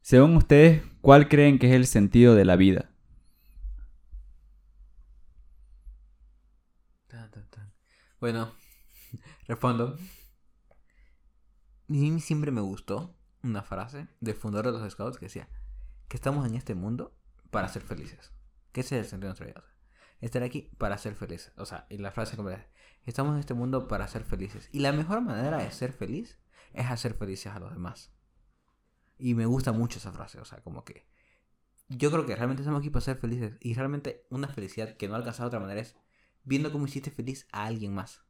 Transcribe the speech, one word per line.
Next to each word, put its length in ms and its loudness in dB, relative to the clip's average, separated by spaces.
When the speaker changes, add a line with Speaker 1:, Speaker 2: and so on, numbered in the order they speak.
Speaker 1:
Según 360 8
ustedes, 460 10
¿cuál 260 10
creen 300 8
que 120 4
es 40 8
el 140 6
sentido 480 8
de 100 8
la 100 8
vida? 360 6
Speaker 2:
Tan, 240 -20
tan, 180 -20
tan. 240 -20
Bueno, 320 -4
<laughs> 460 -20
respondo. 500 -2
A 40 -4
mí 260 0
siempre 320 -4
me 100 -4
gustó 540 -10
una 200 -6
frase 440 -14
del 160 -8
fundador 380 -6
de 60 -10
los 120 -12
Scouts 260 -10
que 100 -18
decía 200 -16
que 80 -12
estamos 300 -4
en 80 -6
este 200 -10
mundo 420 -10
para 200 -6
ser 120 -14
felices. 500 -16
Que 100 -10
ese 180 -6
es 60 -8
el 40 -18
sentido 240 -12
de 60 -18
nuestra 80 -16
vida. 120 -20
O 40 -20
sea, 100 -20
estar 220 -6
aquí 340 -12
para 200 -6
ser 180 -12
felices. 420 -16
O 80 -14
sea, 240 -18
y 80 -16
la 140 -12
frase 240 -10
completa 260 -12
es, 60 -20
"Estamos 280 -4
en 60 -4
este 140 -8
mundo 340 -6
para 200 -6
ser 160 -12
felices. 500 -8
Y 60 -6
la 120 0
mejor 300 -4
manera 360 -4
de 140 -8
ser 220 -10
feliz 460 -12
es 140 -8
hacer 260 -8
felices 400 -10
a 60 -16
los 140 -16
demás". 400 -14
Y 160 -4
me 120 -2
gusta 260 -2
mucho 280 -4
esa 120 -16
frase, 280 -18
o 60 -20
sea, 160 -20
como 220 -18
que 240 -20
yo 220 -2
creo 140 -2
que 100 -6
realmente 260 -4
estamos 200 -4
aquí 80 -8
para 160 -2
ser 120 -4
felices. 440 -6
Y 120 -8
realmente 560 -8
una 200 -8
felicidad 480 -12
que 100 -10
no 80 -10
alcanzas 280 -10
de 40 -8
otra 140 -8
manera 200 -10
es 140 -18
viendo 280 -4
cómo 140 -6
hiciste 260 -10
feliz 420 -12
a 120 -8
alguien 280 -8
más. 360 -12